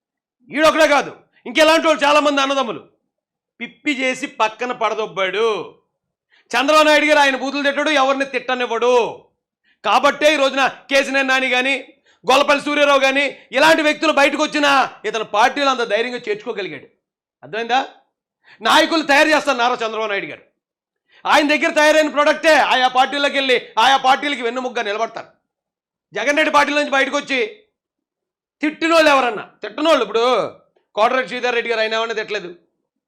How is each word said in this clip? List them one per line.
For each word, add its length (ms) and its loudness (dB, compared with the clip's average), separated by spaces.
ఈడొకడే 460 2
కాదు, 160 -2
ఇంకెలాంటి 420 2
వాళ్ళు 180 2
చాలామంది 380 2
అన్నదమ్ములు 380 -4
పిప్పి 320 -8
చేసి 240 -4
పక్కన 300 -4
పడదొబ్బాడు. 640 -4
చంద్రబాబు 360 2
నాయుడు 220 4
గారు 140 4
ఆయన 180 2
బూతులు 260 -6
తిట్టడు, 240 -2
ఎవరిని 320 0
తిట్టనివ్వడు. 640 -2
కాబట్టే 520 2
ఈ 60 -2
రోజున 220 0
కేసినేని 420 0
నాని 240 0
కానీ, 200 -2
గొల్లపల్లి 400 2
సూర్యారావు 400 2
కానీ 200 0
ఇలాంటి 300 4
వ్యక్తులు 320 0
బయటకు 260 2
వచ్చినా 260 0
ఇతని 280 -6
పార్టీలో 380 2
అంత 180 -4
ధైర్యంగా 340 -2
చేర్చుకోగలిగాడు. 640 -8
అర్థమైందా? 360 -4
నాయకులు 500 2
తయారు 220 4
చేస్తారు 280 0
నారా 220 0
చంద్రబాబు 280 -4
నాయుడు 200 -6
గారు. 120 -18
ఆయన 280 2
దగ్గర 260 0
తయారైన 340 4
ప్రోడక్టే 400 2
ఆయా 140 2
పార్టీలోకి 420 0
వెళ్ళి 180 2
ఆయా 220 4
పార్టీలకి 400 0
వెన్నుముగ్గా 440 -6
నిలబడతారు. 400 -6
జగన్ 260 -2
రెడ్డి 160 0
పార్టీల 260 2
నుంచి 160 -4
బయటకు 240 -2
వచ్చి 180 -4
తిట్టినోళ్ళు 520 2
ఎవరన్నా, 300 0
తిట్టనోళ్ళు 440 0
ఇప్పుడు 180 -2
కోటరెడ్డి 360 0
శ్రీధర్ 260 -4
రెడ్డి 140 -4
గారు 120 -2
ఆయన 140 -4
ఏమన్నా 200 -4
తిట్టలేదు, 320 -8